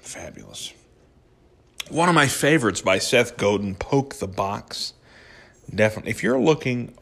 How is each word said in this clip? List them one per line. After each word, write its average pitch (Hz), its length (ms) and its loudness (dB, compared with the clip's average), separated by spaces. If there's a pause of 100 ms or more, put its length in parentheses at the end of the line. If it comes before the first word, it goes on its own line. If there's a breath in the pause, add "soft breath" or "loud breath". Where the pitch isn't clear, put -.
fabulous. - 720 -16 (1160)
One 165 160 2
of 175 80 6
my 147 120 6
favorites 127 520 2
by 95 200 2
Seth 120 360 2
Godin, 101 400 0
Poke 139 400 -2
the 98 120 -8
Box. 98 680 -8 (800 loud breath)
Definitely, 107 360 2
if - 120 -8
you're 120 160 2
looking 131 640 0